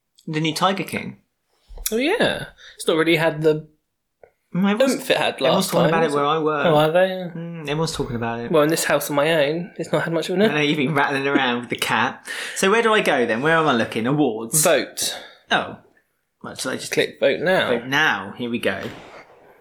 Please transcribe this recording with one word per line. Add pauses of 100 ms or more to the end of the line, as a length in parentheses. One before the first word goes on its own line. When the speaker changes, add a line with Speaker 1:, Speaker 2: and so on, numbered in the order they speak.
(260)
Speaker 1:
The
new
Tiger
King. (720)
Speaker 2:
Oh
yeah, (280)
it's
not
really
had
the (880)
Speaker 1:
Mm,
everyone's,
Speaker 2:
oomph
it
had
Speaker 1:
everyone's
Speaker 2:
last
Speaker 1:
talking
Speaker 2:
time,
Speaker 1:
about
it
Speaker 2:
is
Speaker 1:
where
Speaker 2:
it?
Speaker 1:
I
work.
Speaker 2:
Oh,
are
they?
Speaker 1:
Mm,
everyone's
talking
about
it.
Speaker 2:
Well,
in
this
house
of
my (140)
own,
it's
not
had
much
of
an
Speaker 1:
I
Speaker 2:
oomph.
Speaker 1:
know
you've
been
rattling
around
with
the
cat. (280)
So
where
do
I
go
then?
Where
am
I
looking?
Awards.
Speaker 2:
Vote. (360)
Speaker 1:
Oh. (680)
Right,
so
I
just
Speaker 2:
Click
vote
now.
Speaker 1:
vote
now.
Here
we
go. (800)